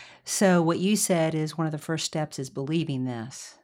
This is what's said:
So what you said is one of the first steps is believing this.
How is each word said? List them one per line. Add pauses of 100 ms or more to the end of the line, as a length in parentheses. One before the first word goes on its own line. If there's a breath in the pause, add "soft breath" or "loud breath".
(240 loud breath)
So
what
you
said
is
one
of
the
first
steps
is
believing
this.